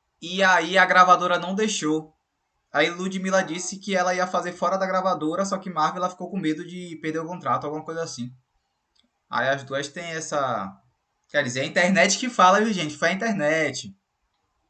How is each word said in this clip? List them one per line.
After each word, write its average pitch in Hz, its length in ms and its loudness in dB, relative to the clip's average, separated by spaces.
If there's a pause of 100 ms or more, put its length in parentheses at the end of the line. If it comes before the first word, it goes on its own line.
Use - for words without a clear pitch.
(220)
E 185 200 -2
aí 180 360 4
a 185 80 8
gravadora 180 520 6
não 180 180 -4
deixou. 156 600 -2 (560)
Aí 156 180 4
Ludmilla 185 520 -2
disse 180 360 -6
que 190 180 -2
ela 180 180 2
ia 180 140 0
fazer 175 240 -2
fora 185 240 0
da 185 100 0
gravadora, 185 580 0
só 196 140 -4
que 190 120 -10
Marvila 170 400 0
ficou 180 200 -12
com 202 80 -4
medo 156 260 -2
de 170 380 -12
perder 160 160 -4
o 160 80 -6
contrato, 180 380 -4
alguma 151 200 -8
coisa 165 200 -6
assim. 127 280 -10 (960)
Aí 123 200 -2
as 135 160 0
duas 135 240 -4
têm 170 240 -12
essa, 131 680 -4 (480)
quer 147 140 0
dizer, 127 200 -4
a - 20 -2
internet 180 540 2
que 254 120 -4
fala, 185 300 6
viu, 226 120 0
gente? 160 240 -4
Foi 165 120 0
a 175 40 0
internet. 156 840 -2 (720)